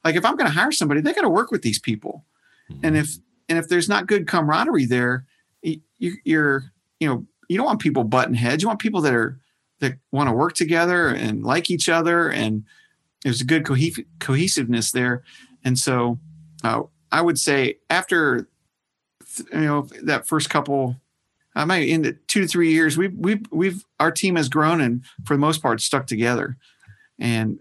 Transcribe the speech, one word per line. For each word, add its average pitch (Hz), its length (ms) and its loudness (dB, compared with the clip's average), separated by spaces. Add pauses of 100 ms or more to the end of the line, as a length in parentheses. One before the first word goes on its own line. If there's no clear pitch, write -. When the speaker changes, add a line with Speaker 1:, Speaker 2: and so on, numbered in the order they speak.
Speaker 1:
like, 160 120 2
if 185 80 0
I'm 254 120 2
gonna 214 140 0
hire 202 220 0
somebody, 151 280 0
they 339 120 0
gotta 339 160 0
work 190 220 0
with 214 120 -4
these 110 160 -2
people. - 460 -8 (440)
And 139 140 -12
Speaker 2:
Mm-hmm. 156 140 2
Speaker 1:
if, 151 200 -2 (320)
and 165 100 0
if 165 100 -4
there's 175 200 2
not 202 180 0
good 196 200 0
camaraderie 165 600 2
there, 123 400 0 (360)
y-, 156 180 -6 (180)
you, 180 160 -4 (100)
you're, 143 480 0 (280)
you 160 80 2
know, 123 180 -2 (220)
you 175 80 0
don't 262 100 0
want - 140 0
people 139 240 0
butting 123 300 2
heads. 123 280 0
You 208 60 0
want - 120 -4
people 208 220 -2
that 135 120 4
are, 117 240 0 (420)
that 135 140 -2 (180)
wanna 135 200 0
work 156 220 0
together 170 540 2
and 110 360 -2
like 151 260 0
each 175 180 0
other, 170 420 2
and 107 340 -2 (580)
there's 127 180 -2
a 127 40 -4
good 156 200 2
cohe-, 139 420 -2 (120)
cohesiveness 131 760 0
there. 123 300 0 (400)
And 127 160 0
so, 120 400 0 (440)
uh, 113 200 0 (300)
I 160 80 2
would 170 180 2
say 139 400 0 (120)
after, 160 580 0 (880)
th-, - 160 -12
you 160 80 -2
know, 147 280 0 (140)
that - 240 -2
first 156 240 0
couple, 139 460 0 (580)
I 147 100 0
might 170 240 0
in 160 140 2
the 131 120 -2 (140)
two 208 120 0
to 180 80 0
three 170 240 2
years, 156 260 4
we've, 185 160 -2
we've, 208 360 -2
we've, 180 340 -2 (160)
our 160 100 2
team 180 260 -2
has 143 120 0
grown 156 320 2
and 123 240 0 (200)
for 151 100 0
the 139 60 2
most 151 220 0
part 117 180 0
stuck 135 260 -2
together, 117 500 -2 (640)
and 110 420 -2